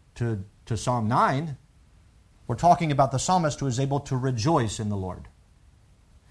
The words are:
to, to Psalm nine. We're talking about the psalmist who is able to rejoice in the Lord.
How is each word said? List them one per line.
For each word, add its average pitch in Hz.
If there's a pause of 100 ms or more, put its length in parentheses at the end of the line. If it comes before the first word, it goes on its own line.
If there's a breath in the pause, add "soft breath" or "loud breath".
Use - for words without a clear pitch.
(140)
to, 110 (220)
to 117
Psalm 117
nine. 147 (920)
We're 120
talking 170
about 135
the 131
psalmist 170
who 139
is 123
able 139
to 135
rejoice 127
in 107
the 104
Lord. 92 (1040)